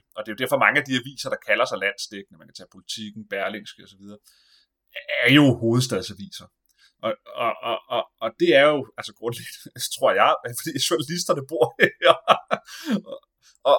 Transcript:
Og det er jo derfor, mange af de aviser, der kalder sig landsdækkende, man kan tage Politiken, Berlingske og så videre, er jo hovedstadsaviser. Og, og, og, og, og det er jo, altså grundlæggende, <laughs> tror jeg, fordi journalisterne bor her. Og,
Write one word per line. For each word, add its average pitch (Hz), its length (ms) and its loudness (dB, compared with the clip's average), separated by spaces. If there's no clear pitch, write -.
Og 113 40 -10
det 107 100 -12
er 107 40 -10
jo 117 80 -8
derfor, 131 160 0
mange 120 220 4
af 135 60 -4
de 131 140 -4
aviser, 131 300 -12
der - 180 -6
kalder 113 160 2
sig 107 140 -4
landsdækkende, 98 600 -8
man 82 100 -20
kan - 100 -20
tage 95 180 -20
Politiken, 107 520 -14
Berlingske 101 580 -8
og - 20 -20
så 98 140 -20
videre, 104 160 -20
er 120 140 4
jo 147 60 8
hovedstadsaviser. 104 840 -4
Og, 113 100 -4
og, 139 80 -2
og, 113 80 -4
og, 120 140 -2
og 113 60 -4
det 170 100 2
er 143 140 8
jo, 143 40 -2
altså 110 220 -12
grundlæggende, 117 640 -10
<laughs> - 140 -8
tror 123 240 2
jeg, 131 100 6
fordi 160 120 -8
journalisterne 160 600 -4
bor - 160 2
her. - 320 4
Og, 139 80 6